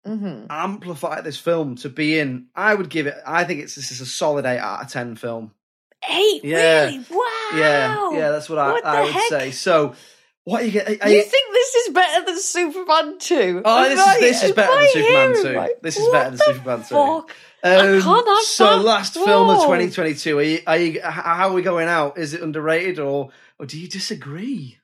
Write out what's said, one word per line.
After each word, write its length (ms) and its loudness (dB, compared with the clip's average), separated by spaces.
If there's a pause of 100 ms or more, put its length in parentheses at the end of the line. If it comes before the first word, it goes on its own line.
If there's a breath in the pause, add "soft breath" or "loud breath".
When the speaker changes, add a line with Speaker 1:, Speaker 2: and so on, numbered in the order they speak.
Speaker 1:
Mm-hmm. 420 -8
Speaker 2:
amplify 720 -8
this 160 -12
film 400 -4
to 120 -12
be 300 -2
in. 360 -6
I 180 0
would 160 -4
give 180 -4
it, 80 -6 (100)
I 180 -2
think 180 -6
it's, 140 -16
this 160 -12
is 100 -14
a 40 -12
solid 420 -4
eight 120 -2
out 220 -8
of 100 -14
ten 240 -10
film. 360 -10 (580)
Speaker 1:
Eight? 340 0
Speaker 2:
Yeah. 420 4
Speaker 1:
Really? 260 -8
Wow. 420 -4
Speaker 2:
Yeah, 600 0
yeah, 180 -2
that's 180 -6
what 80 -4
I, 140 0
Speaker 1:
What 140 -2
Speaker 2:
I 100 0
Speaker 1:
the 80 2
Speaker 2:
would 100 -2
Speaker 1:
heck? 160 0
Speaker 2:
say. 220 -4
So, 420 0 (500 loud breath)
what 200 -4
are 20 -2
you 60 -2
get-, 160 -2 (160)
are 40 2
Speaker 1:
You 100 8
Speaker 2:
you 40 6
Speaker 1:
think 320 0
this 220 2
is 180 0
better 320 2
than 140 -6
Superman 800 -2
two? 440 0
Speaker 2:
Oh, 200 4
Speaker 1:
Am 80 4
Speaker 2:
this 80 2
is, 80 6
Speaker 1:
I, 120 6
Speaker 2:
this 240 4
is 60 4
Speaker 1:
am 60 0
Speaker 2:
better 160 4
Speaker 1:
I 100 6
Speaker 2:
than 100 6
Superman 440 4
Speaker 1:
hearing 80 2
Speaker 2:
two. 120 -2
Speaker 1:
right? 280 -4
Speaker 2:
This 140 -6
is 100 -2
Speaker 1:
What 60 4
Speaker 2:
better 180 2
than 80 -12
Speaker 1:
the 60 2
Speaker 2:
Superman 340 -2
two. 160 -10
Speaker 1:
fuck? 400 0 (280 loud breath)
I 140 4
Speaker 2:
Um, 240 6
Speaker 1:
can't 260 4
have 180 4
Speaker 2:
so 340 4
Speaker 1:
that. 40 0
Speaker 2:
last 300 0
film 380 4
of 80 4
Speaker 1:
Whoa. 80 4
Speaker 2:
twenty 240 0
twenty-two. 480 -4
Are 20 2
you, 240 0
are 120 2
you, 160 0
h-, 100 -8
how 460 -2
are 40 -2
we 80 0
going 260 -2
out? 300 -2
Is 160 -8
it 80 -10
underrated 560 -4
or, 320 -4 (300 soft breath)
or 80 -14
do 100 -14
you 100 -14
disagree? 960 -10